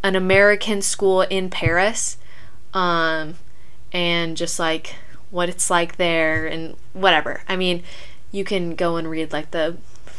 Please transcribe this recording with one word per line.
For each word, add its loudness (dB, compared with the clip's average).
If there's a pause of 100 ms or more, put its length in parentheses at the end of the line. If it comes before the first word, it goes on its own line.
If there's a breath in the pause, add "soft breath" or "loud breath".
an 4
American 4
school 4
in 2
Paris, 2 (580 soft breath)
um, 0 (560 soft breath)
and 0
just, -2
like, -2 (360 loud breath)
what 0
it's -2
like 2
there 2
and -4 (160)
whatever. 2
I 0
mean, 0 (480 loud breath)
you -2
can -2
go 0
and -2
read, -2
like, -2
the, 0 (400 loud breath)